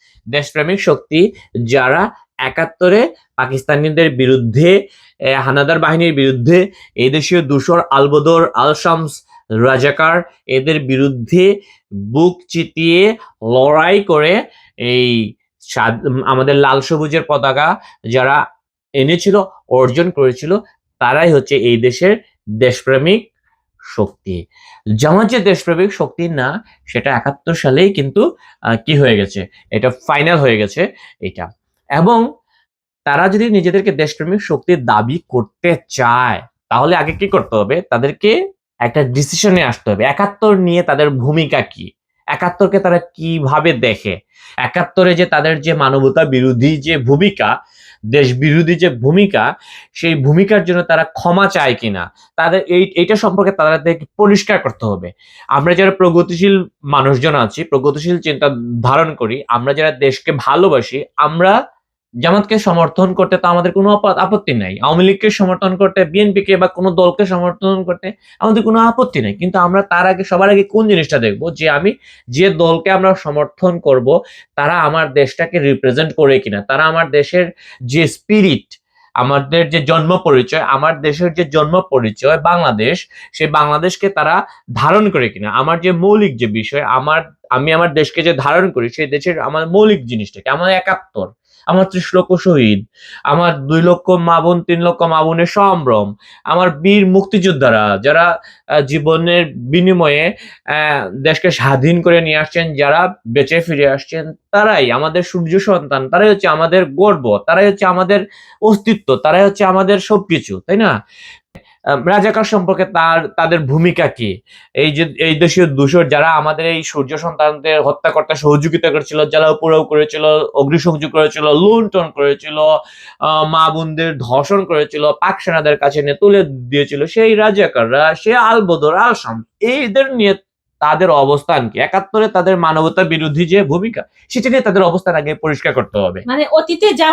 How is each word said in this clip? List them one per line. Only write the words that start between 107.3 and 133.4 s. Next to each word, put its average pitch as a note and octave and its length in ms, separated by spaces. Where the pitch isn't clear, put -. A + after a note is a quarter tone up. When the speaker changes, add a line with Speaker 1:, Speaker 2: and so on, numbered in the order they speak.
Speaker 1:
তারাই F#3 300
হচ্ছে G3+ 180
আমাদের F#3 400
অস্তিত্ব, G#3+ 540
তারাই E3 300
হচ্ছে G3+ 200
আমাদের F#3+ 340
সবকিছু, D#3+ 600
তাই F#3+ 180
না? E3+ 280
আহ, C#3 240
রাজাকার G#3 360
সম্পর্কে F#3 420
তার, E3 420
তাদের E3 320
ভূমিকা D#3 480
কি? G#2+ 340
এই D3+ 180
যে D3+ 280
এই D#3+ 160
দেশীয় E3+ 300
দূষর C#3 400
যারা D3 260
আমাদের D#3 340
এই E3 180
সূর্য D3 340
সন্তানদের D3+ 640
হত্যা C#3+ 300
করতে D#3 240
সহযোগিতা D3 560
করেছিল, D3+ 340
জ্বালাও D#3 300
পোড়াও D#3 280
করেছিল, D3+ 420
অগ্নিসংযোগ D3 580
করেছিল, D#3 320
লুণ্ঠন F#3 680
করেছিল, C#3+ 460
আহ, D#3 260
মা D#3+ 240
বোনদের D#3+ 480
ধর্ষণ C#3 480
করেছিল, D3+ 460
পাক F#3+ 300
সেনাদের D3+ 360
কাছে C#3+ 240
নিয়ে C#3+ 140
তুলে G3+ 280
দিয়েছিল, C#3 640
সেই A3 300
রাজাকাররা, D#3+ 800
সে A3 200
আলবদর, F3 600
আল A3+ 180
শামস, A2+ 320
এদের C4 560
নিয়ে G3+ 200
তাদের D#3 300
অবস্থান C#3+ 580
কি, - 100
একাত্তরে F#3+ 480
তাদের F#3 300
মানবতা D#3+ 460
বিরোধী D#3+ 420